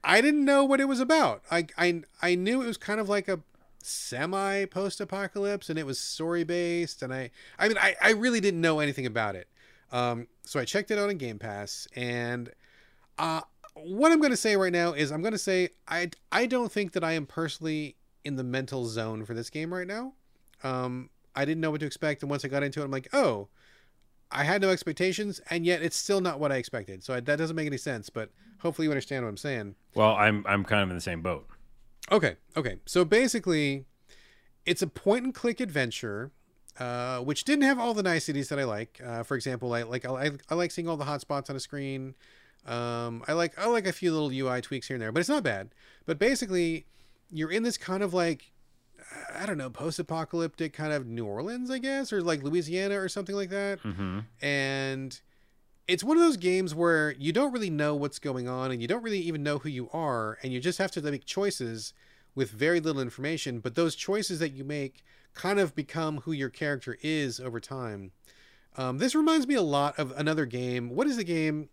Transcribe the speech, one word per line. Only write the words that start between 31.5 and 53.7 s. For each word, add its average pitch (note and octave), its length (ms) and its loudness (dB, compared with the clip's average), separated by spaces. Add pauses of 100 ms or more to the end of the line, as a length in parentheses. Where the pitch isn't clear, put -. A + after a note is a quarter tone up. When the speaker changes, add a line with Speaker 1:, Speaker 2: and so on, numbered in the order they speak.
Speaker 1:
Okay, D#3+ 260 4 (200)
okay. B2 300 -2
So F3 180 4
basically, D#3+ 800 2 (800)
it's F3 160 0
a F#3 60 2
point-and-click A#3+ 760 0
adventure, B2+ 680 -4 (480)
uh, B2 400 -4
which C3 260 -2
didn't C#4+ 200 4
have C4+ 140 6
all A#3+ 140 0
the G#3+ 100 0
niceties D#3 460 0
that C#3+ 100 -2
I C#3 60 0
like. A2 400 -6
Uh, A#2 180 -6
for C#3 140 -2
example, B2 380 -4
I A#2 80 0
like, B2 240 -6
I, C3 240 -2 (180)
I D#3+ 60 0
like F3 160 0
seeing E3+ 180 -6
all E3 80 -2
the C#3+ 80 -4
hotspots C#3+ 460 -4
on C#3 60 -4
a C3 40 -6
screen. C3+ 540 -8 (500)
Um, A#2 640 -4
I D3 60 0
like, E3+ 240 0
I G3 80 -2
like A3+ 200 2
a F3 60 0
few E3+ 200 0
little D3+ 200 0
U C3+ 160 -2
I B2 120 0
tweaks B2+ 280 -8
here C3 80 -4
and A#2 60 -4
there, A2 100 -4
but D3+ 80 0
it's F3 80 -2
not C#4 160 2
bad. G#2 260 -2 (340)
But D#3+ 140 -2
basically, F#3 680 0 (440)
you're D#3 200 -4
in G#3+ 120 0
this A#3 140 0
kind F#3+ 260 -4
of, F#3 100 -2
like, E3+ 380 0 (840)
I F#3+ 120 -6
don't F#3+ 120 -2
know, C3 120 -6
post-apocalyptic D#3+ 1000 -4
kind D3+ 200 -4
of C#3 140 -2
New A#2 200 -4
Orleans, G#3+ 440 -6
I C4 80 -2
guess, C4+ 340 -2
or, G3 100 2
like, D#3+ 200 2
Louisiana F3+ 580 0
or F#3+ 80 -2
something G3 280 -6
like G3 140 -4
that. G3+ 320 -2